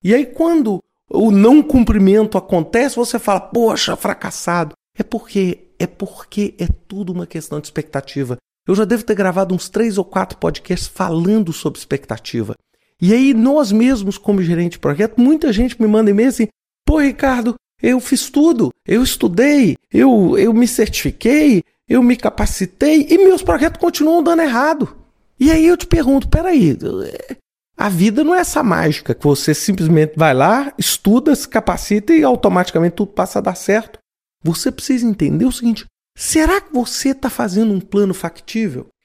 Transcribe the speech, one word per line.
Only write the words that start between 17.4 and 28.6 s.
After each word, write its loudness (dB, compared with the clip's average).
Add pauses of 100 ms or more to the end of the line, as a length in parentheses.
eu 2
fiz -4
tudo, 2 (180)
eu 2
estudei, 2 (140)
eu, 4
eu 2
me 2
certifiquei, 0 (240)
eu 4
me 4
capacitei 0
e 4
meus 4
projetos -2
continuam 0
dando 0
errado." -2 (440)
E 4
aí 4
eu 4
te -12
pergunto, 0
"Peraí, 2 (1000)
a -2
vida 0
não 2
é 2
essa -4